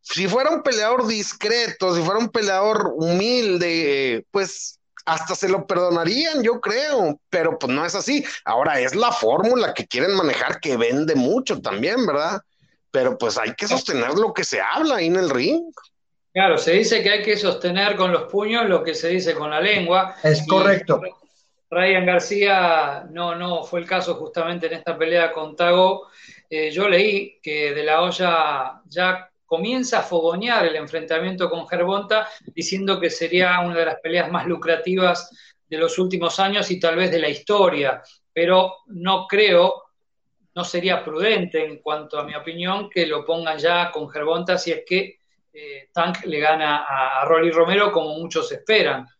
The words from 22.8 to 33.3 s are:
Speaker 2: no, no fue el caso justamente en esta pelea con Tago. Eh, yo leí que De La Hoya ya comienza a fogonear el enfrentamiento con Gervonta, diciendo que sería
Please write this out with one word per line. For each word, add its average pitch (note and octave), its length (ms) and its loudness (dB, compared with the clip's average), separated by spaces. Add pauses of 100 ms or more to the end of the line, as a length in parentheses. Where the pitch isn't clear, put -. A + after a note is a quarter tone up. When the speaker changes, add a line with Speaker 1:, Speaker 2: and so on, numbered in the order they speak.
Speaker 2:
no, E3+ 240 -4
no F3 300 -4
fue F3 160 -4
el E3+ 40 -10
caso E3+ 300 -2
justamente E3 520 -6
en E3 60 -4
esta E3 240 -6
pelea E3 360 2
con D#3 200 -8
Tago. F3+ 540 2 (420)
Eh, D#3 220 -2
yo F#3+ 160 -2
leí G3 560 0
que D3+ 300 -2
De D3 100 -4
La D#3 180 2
Hoya E3 840 0
ya F3+ 440 -2 (160)
comienza A#3+ 540 -2
a - 40 -2
fogonear F3+ 640 0
el D#3 120 0
enfrentamiento E3 720 -4
con E3 180 -6
Gervonta, G3 600 0 (280)
diciendo F#3+ 460 -2
que E3+ 80 0
sería F3+ 500 0